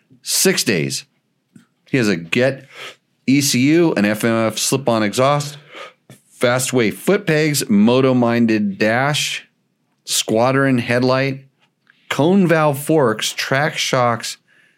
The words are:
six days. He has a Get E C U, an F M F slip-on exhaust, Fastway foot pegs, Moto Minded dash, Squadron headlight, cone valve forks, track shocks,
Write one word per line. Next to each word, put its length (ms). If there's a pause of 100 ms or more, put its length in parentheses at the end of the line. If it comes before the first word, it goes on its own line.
(220)
six 420
days. 400 (840)
He 60
has 120
a 80
Get 500 (600)
E 140
C 200 (120)
U, 220
an 100
F 200
M 240
F 100
slip-on 440
exhaust, 560 (800)
Fastway 540
foot 340
pegs, 420
Moto 460
Minded 640
dash, 680 (580)
Squadron 720
headlight, 680 (640)
cone 380
valve 360
forks, 500
track 440
shocks, 640 (400)